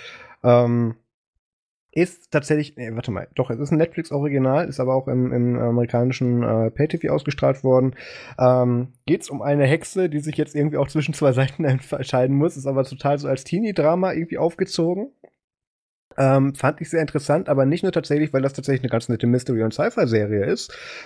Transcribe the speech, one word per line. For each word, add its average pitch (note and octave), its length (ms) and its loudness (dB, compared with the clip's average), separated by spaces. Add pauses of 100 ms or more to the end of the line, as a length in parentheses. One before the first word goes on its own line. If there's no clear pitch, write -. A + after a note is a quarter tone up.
(440)
Ähm, A#2+ 500 4 (960)
ist - 380 -2
tatsächlich, D3+ 460 0
nee, A2+ 180 -8
warte A#2+ 160 -6
mal, F#2+ 240 -4
doch, - 160 -2
es A#2 80 -4
ist C#3+ 140 -4
ein D#3 60 4
Netflix-Original, D3 920 0
ist C#3 100 -12
aber C3 160 0
auch C3 140 -2
im, B2+ 240 0
im B2 260 0
amerikanischen, A#2+ 840 0
äh, A2+ 260 0
Pay-T D#3 280 -2
V D3+ 140 -4
ausgestrahlt C#3 520 -2
worden. C3 320 4 (420)
Ähm, B2 540 2 (140)
geht's - 220 0
um C#3 140 -8
eine C#3+ 240 2
Hexe, E3 420 0
die D3 120 -4
sich D3+ 160 -8
jetzt D3+ 180 -2
irgendwie D3+ 220 0
auch C#3+ 100 0
zwischen D3+ 280 -2
zwei C#3 180 2
Seiten C3 320 0
<laughs> - 0 -
entscheiden C3 720 0
muss, D3 200 2
ist C3+ 120 -10
aber C3+ 160 0
total C#3+ 340 -2
so C#3+ 80 -10
als C3+ 160 -2
Teenie-Drama F3+ 720 0
irgendwie E3 260 -4
aufgezogen. F3+ 720 -2 (1080)
Ähm, C3+ 380 4
fand - 260 -2
ich D#3+ 100 -12
sehr E3 100 0
interessant, D3+ 480 0
aber C#3 180 4
nicht D#3 160 0
nur F#3+ 100 0
tatsächlich, D3+ 400 0
weil F3 100 2
das C#3 100 0
tatsächlich C3+ 300 -2
eine B2+ 80 -2
ganz A2+ 180 -2
nette A#2+ 180 0
Mystery- A#2+ 380 2
und A2 100 0
Sci-Fi-Serie A2+ 720 2
ist, - 280 -2 (340)